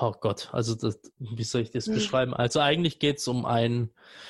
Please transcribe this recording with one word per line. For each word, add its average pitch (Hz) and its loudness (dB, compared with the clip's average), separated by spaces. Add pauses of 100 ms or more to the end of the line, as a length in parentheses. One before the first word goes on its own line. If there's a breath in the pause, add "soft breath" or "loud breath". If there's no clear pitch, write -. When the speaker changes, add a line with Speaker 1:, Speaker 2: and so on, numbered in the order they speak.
Speaker 1:
oh 113 2
Gott, - -2
also 117 0
das, 110 -4 (180)
wie 113 -8
soll 120 0
ich 113 -4
das 127 -4
Speaker 2:
Hm. - -2
Speaker 1:
beschreiben? 131 0
Also 120 2
eigentlich 156 2
geht's 143 0
um 123 0
einen 120 2 (360 loud breath)